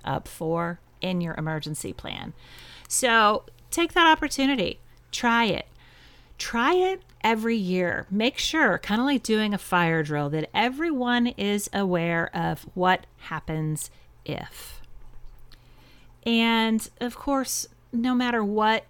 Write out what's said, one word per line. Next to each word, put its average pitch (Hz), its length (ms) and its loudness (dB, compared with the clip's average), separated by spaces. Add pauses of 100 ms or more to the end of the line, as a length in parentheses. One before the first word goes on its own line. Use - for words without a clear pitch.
up - 220 -4
for 170 540 -4 (220)
in 185 180 -2
your 170 140 -4
emergency 156 580 -6
plan. - 400 -10 (560)
So 226 560 4 (260)
take 339 220 0
that 330 180 8
opportunity. 269 680 2 (320)
Try 233 320 2
it. 196 240 -2 (680)
Try 247 360 0
it 370 280 2 (200)
every 226 340 2
year. 180 540 0
Make 214 280 0
sure, 254 400 2
kinda 220 260 0
like 277 180 2
doing 214 300 2
a 196 60 0
fire 165 440 2
drill, 147 280 -2
that 156 240 -2
everyone 247 760 0
is 202 440 -2
aware 170 600 0
of 165 400 -4
what 185 320 2 (120)
happens 156 720 -6 (340)
if. - 560 -12 (1400)
And 226 640 2 (120)
of 240 160 -4
course, - 520 -2 (240)
no 240 220 0
matter 240 280 2
what 214 480 2